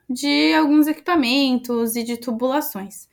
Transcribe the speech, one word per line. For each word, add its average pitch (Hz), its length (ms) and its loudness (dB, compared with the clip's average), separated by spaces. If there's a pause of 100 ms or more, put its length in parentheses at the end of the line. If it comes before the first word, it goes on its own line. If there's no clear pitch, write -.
de 285 440 0
alguns 302 340 4
equipamentos 247 1080 0
e 233 80 -4
de 233 140 -6
tubulações, 240 960 -4